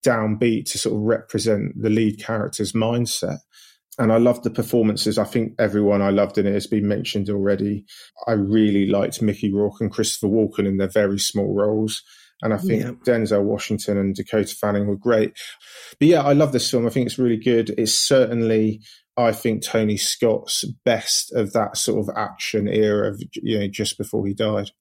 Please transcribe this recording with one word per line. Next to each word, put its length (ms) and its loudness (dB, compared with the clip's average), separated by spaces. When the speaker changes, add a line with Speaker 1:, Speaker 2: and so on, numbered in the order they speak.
Speaker 1:
downbeat 640 0
to 80 -6
sort 160 -2
of 80 -2
represent 760 -2
the 100 0
lead 320 2
character's 500 -4
mindset. 680 -2
And 140 4
I 60 6
loved 260 2
the 60 0
performances. 680 0
I 60 2
think 340 -4
everyone 440 2
I 80 2
loved 280 2
in 80 0
it 60 0
has 160 -2
been 180 0
mentioned 420 -4
already. 560 -2
I 40 2
really 540 4
liked 340 0
Mickey 320 0
Rourke 280 0
and 100 -2
Christopher 380 -2
Walken 400 2
in 80 0
their 120 0
very 300 0
small 340 -2
roles. 500 0
And 140 0
I 40 -2
think 260 0
Speaker 2:
Yeah. 60 -6
Speaker 1:
Denzel 380 2
Washington 560 -2
and 160 0
Dakota 400 -2
Fanning 320 -2
were 100 -2
great. 360 2
But 80 4
yeah, 160 6
I 120 4
love 180 4
this 180 0
film. 160 0
I 40 0
think 160 0
it's 120 -8
really 240 2
good. 340 2
It's 160 0
certainly, 920 2
I 160 2
think, 320 -2
Tony 320 0
Scott's 680 -2
best 480 -2
of 220 -2
that 220 -2
sort 220 -2
of 80 -10
action 520 -4
era 420 2
of, 100 -10
you 240 -4
know, 80 -2
just 320 -6
before 260 -4
he 100 -4
died. 360 -2